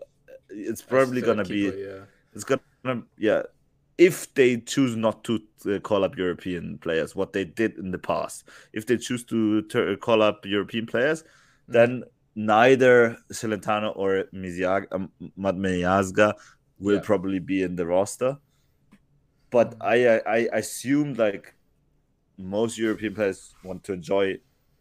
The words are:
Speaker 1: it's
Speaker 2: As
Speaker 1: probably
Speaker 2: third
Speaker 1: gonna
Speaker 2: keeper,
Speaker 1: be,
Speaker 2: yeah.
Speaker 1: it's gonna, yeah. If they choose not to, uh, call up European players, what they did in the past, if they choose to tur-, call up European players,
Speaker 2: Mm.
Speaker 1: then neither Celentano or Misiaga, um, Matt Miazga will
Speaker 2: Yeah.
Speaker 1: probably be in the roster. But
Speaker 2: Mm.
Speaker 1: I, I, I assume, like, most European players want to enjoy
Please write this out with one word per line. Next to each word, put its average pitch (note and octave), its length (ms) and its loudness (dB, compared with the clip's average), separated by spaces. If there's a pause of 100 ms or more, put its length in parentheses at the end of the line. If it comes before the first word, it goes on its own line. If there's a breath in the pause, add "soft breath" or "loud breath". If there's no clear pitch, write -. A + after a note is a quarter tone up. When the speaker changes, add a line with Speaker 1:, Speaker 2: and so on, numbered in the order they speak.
(500)
Speaker 1:
it's G#2+ 320 -10
Speaker 2:
As - 60 -20
Speaker 1:
probably B2+ 320 2
Speaker 2:
third A2+ 80 -4
Speaker 1:
gonna G#2 160 2
Speaker 2:
keeper, G2 320 -2
Speaker 1:
be, G2 60 -10
Speaker 2:
yeah. G2 240 -14 (280)
Speaker 1:
it's G#2 120 -14
gonna, - 580 -4 (140)
yeah. G2 260 0 (540)
If E3+ 360 4
they B2 240 4
choose B2 400 -2
not A2 260 -2
to, A2 180 -2 (280)
uh, G2 100 0
call G2 240 0
up F2+ 140 -2
European F2 640 -6
players, D#2+ 360 -4
what F#2+ 160 -4
they F#2+ 140 -2
did G#2+ 320 -4
in F#2 140 -8
the F2+ 60 -4 (140)
past, D#2 320 -6 (300 loud breath)
if A2 120 -10
they A#2+ 120 2
choose A#2+ 280 -8
to G#2+ 380 0
tur-, G#2 320 -2
call A2 260 2
up G#2 240 0
European G#2 400 -4
players, C#3+ 380 -2
Speaker 2:
Mm. - 540 -14
Speaker 1:
then A#2+ 260 4 (320)
neither A#2+ 840 6 (140)
Celentano G#2+ 640 -4
or G2 380 0
Misiaga, F#2 580 -2
um, F#2 180 -6 (280)
Matt F#2+ 180 -2
Miazga F#2+ 800 2 (440 loud breath)
will G2+ 180 2
Speaker 2:
Yeah. F#2 60 2 (100)
Speaker 1:
probably F#2+ 280 0
be F#2 240 -2
in F2+ 140 -4
the F2 80 -4
roster. G#2 520 -2 (1120)
But A#2 300 2
Speaker 2:
Mm. - 140 -10
Speaker 1:
I, - 20 6 (220)
I, A2+ 220 0 (120)
I A2 60 -2
assume, C#3 560 -2
like, G#2+ 420 -2 (840)
most G#2 400 -4
European G#2+ 380 -2
players G2+ 480 -4
want F#2 220 -12
to G2+ 80 -6
enjoy F#2+ 460 -2 (420)